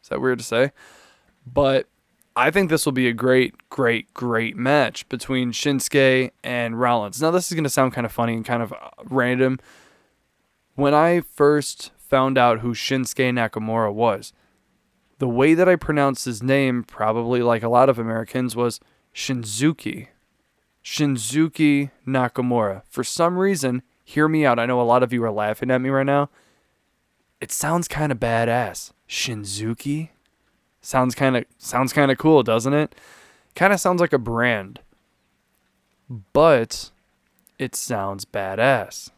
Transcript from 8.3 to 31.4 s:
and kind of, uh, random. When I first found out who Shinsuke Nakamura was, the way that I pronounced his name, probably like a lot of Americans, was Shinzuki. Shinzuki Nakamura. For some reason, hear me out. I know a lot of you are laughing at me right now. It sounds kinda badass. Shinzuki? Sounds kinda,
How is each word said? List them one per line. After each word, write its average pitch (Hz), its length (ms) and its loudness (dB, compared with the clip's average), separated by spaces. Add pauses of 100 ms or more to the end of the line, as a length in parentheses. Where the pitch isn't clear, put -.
and 113 100 -6
kind 120 160 -2
of, 107 120 -6
uh, - 160 -18 (160)
random. 131 540 0 (1160)
When 143 180 2
I 165 280 4
first - 760 0
found 135 400 0
out 120 220 4
who 120 140 -4
Shinsuke 127 580 -2
Nakamura 113 600 -2
was, 110 400 -2 (880)
the 135 80 -2
way 135 280 4
that 180 120 4
I 180 80 6
pronounced 143 500 -2
his 113 180 -8
name, 131 400 0
probably 117 580 -2
like 117 220 0
a 117 60 -2
lot 123 200 6
of 120 80 2
Americans, 113 580 -4
was 120 240 -2 (360)
Shinzuki. 120 960 -4 (720)
Shinzuki 143 1040 0 (160)
Nakamura. 123 840 -2
For - 160 -6
some 175 360 0
reason, 139 420 0 (220)
hear 151 240 0
me 156 180 2
out. 120 140 4
I 117 80 -2
know 123 120 0
a 123 40 2
lot 120 180 4
of 117 100 0
you 120 120 -2
are 113 80 -2
laughing 107 400 -2
at 127 100 2
me 131 80 -4
right 135 160 0
now. 143 240 0 (1120)
It - 100 -12
sounds 165 360 -2
kinda 147 260 -2
badass. 117 800 -2 (180)
Shinzuki? 113 1000 -6 (720)
Sounds 127 340 0
kinda, 131 300 0 (120)